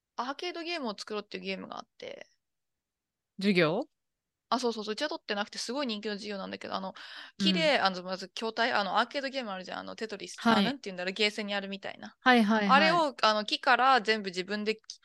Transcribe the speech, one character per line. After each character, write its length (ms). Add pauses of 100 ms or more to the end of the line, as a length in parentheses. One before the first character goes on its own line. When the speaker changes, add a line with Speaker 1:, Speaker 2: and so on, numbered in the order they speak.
(160)
Speaker 1:
ア 140
ー 40
ケ 160
ー 20
ド 100
ゲ 160
ー 20
ム 80
を 100
作 160
ろ 60
う 20
っ 60
て 80
い 40
う 40
ゲ 100
ー 40
ム 100
が 100
あ 40
っ 60 (100)
て。 280 (1120)
Speaker 2:
授 140
業？ 360 (640)
Speaker 1:
あ、 80
そ 120
う 20
そ 80
う 40
そ 80
う。 20
う 20
ち 60
は 80
取 120
っ 20
て 100
な 100
く 60
て、 80
す 160
ご 100
い 20
人 140
気 80
の 60
授 160
業 80
な 80
ん 40
だ 60
け 120
ど、 60
あ 60
の、 140 (440)
Speaker 2:
う 40
ん。 40
Speaker 1:
木 60
で、 280
あ 100
の、 120
ま 140
ず 120
筐 260
体、 180
あ 100
の、 160
ア 40
ー 40
ケ 120
ー 40
ド 60
ゲ 120
ー 40
ム 60
あ 80
る 60
じ 80
ゃ 40
ん。 40
あ 20
の、 120
テ 140
ト 80
リ 100
ス。 140
Speaker 2:
は 140
い。 60
Speaker 1:
あ、 20
な 100
ん 60
て 100
言 60
う 20
ん 0
だ 80
ろ 60
う、 20
ゲ 140
ー 40
セ 120
ン 40
に 80
あ 60
る 80
み 120
た 100
い 80
な。 200
Speaker 2:
は 160
い 80
は 220
い 20
は 120
い。 0
Speaker 1:
あ 20
れ 120
を、 300
あ 120
の、 100
木 160
か 160
ら 240
全 220
部 80
自 140
分 200
で 120
切 40 (240)